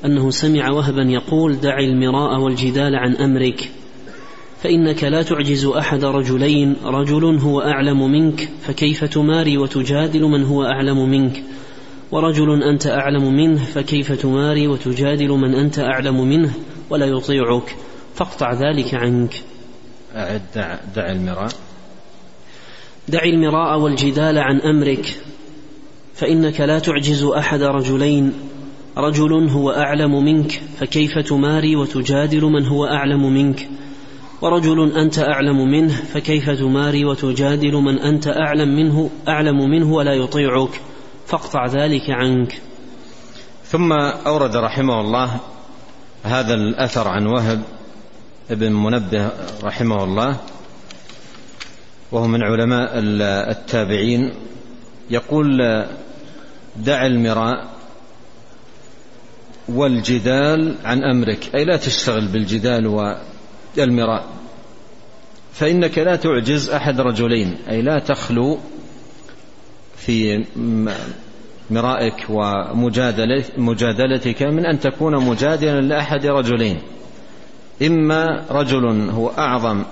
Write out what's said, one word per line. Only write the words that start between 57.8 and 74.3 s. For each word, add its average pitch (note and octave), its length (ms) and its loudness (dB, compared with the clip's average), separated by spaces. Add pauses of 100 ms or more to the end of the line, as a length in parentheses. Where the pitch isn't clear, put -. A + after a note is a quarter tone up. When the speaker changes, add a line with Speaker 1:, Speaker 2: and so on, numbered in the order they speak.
Speaker 2:
والجدال C3 1080 2 (100)
عن B2 200 0
أمرك"، A#2+ 500 0
أي D3 100 2
لا F3 120 2
تشتغل A2+ 500 0
بالجدال A2 600 0
والمراء، A2 1400 -2 (1300)
"فإنك E3 460 2
لا F3 180 4
تعجز C#3 540 0
أحد C#3 300 0
رجلين"، A#2 560 2 (140)
أي A2+ 120 0
لا D3 160 2
تخلو C3 600 0 (1400)
في A2 420 0
م-، A2+ 500 -2 (800)
مرائك A#2 580 0
ومجادلة-، A2+ 1300 0
مجادلتك A#2+ 840 0